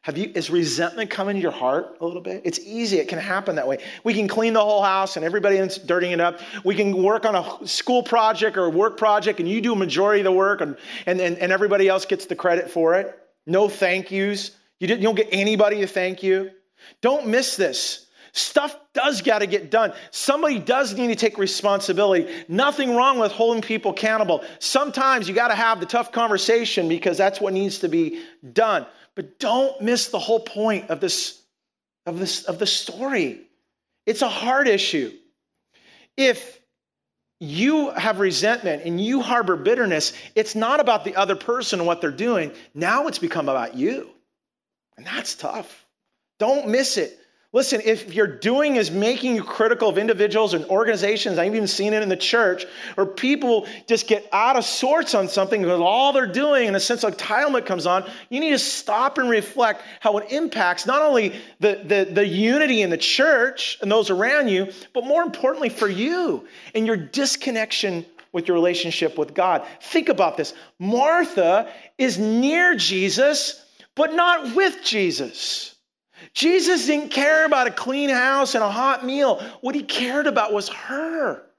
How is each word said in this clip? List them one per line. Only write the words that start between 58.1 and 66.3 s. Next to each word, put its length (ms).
you 100
need 100
to 80
stop 600
and 120
reflect 520
how 180
it 140
impacts 540
not 160
only 340
the, 240
the, 280
the 140
unity 560
in 80
the 80
church 840
and 100
those 200
around 380
you, 240
but 140
more 160
importantly 460
for 200
you 600